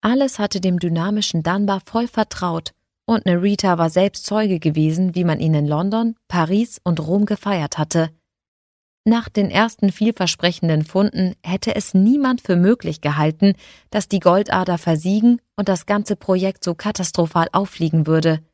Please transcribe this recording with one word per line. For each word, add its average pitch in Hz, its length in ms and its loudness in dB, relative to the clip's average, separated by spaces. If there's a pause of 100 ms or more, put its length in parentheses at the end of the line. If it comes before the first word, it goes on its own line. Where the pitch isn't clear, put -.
Alles 262 360 0
hatte 202 240 -4
dem 180 180 0
dynamischen 175 640 -2
Dunbar 190 420 -2
voll 233 220 -4
vertraut, 175 680 -4 (320)
und 226 200 0
Nerita 185 520 2
war 165 120 2
selbst 190 360 0
Zeuge 202 340 0
gewesen, 160 560 0
wie 180 80 0
man 165 160 0
ihn 160 140 2
in 147 140 2
London, 202 480 -2 (120)
Paris 180 560 -2
und 165 160 -2
Rom 180 260 0
gefeiert 196 520 -4
hatte. 160 340 0 (920)
Nach 226 220 0
den 202 220 -2
ersten 208 420 0
vielversprechenden 170 920 -2
Funden 185 480 -2 (100)
hätte 185 320 -4
es - 200 -6
niemand 247 460 2
für 185 140 0
möglich 175 460 2
gehalten, 156 540 2 (340)
dass 208 180 -4
die 196 120 0
Goldader 185 580 2
versiegen 196 640 2 (140)
und 202 120 -2
das 190 200 -2
ganze 208 280 -2
Projekt 190 480 -2
so 170 120 -4
katastrophal 170 760 -2
auffliegen 165 520 0
würde. 160 380 2 (100)